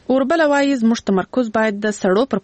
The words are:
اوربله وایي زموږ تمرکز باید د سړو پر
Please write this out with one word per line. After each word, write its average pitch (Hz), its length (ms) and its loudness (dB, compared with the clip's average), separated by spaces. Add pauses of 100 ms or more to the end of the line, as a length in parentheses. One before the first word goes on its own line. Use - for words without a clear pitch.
(100)
اوربله 285 420 2
وایي 277 300 0
زموږ 226 180 2 (100)
تمرکز 208 460 -2
باید 220 280 0
د 214 120 -2
سړو 202 360 2
پر 202 120 0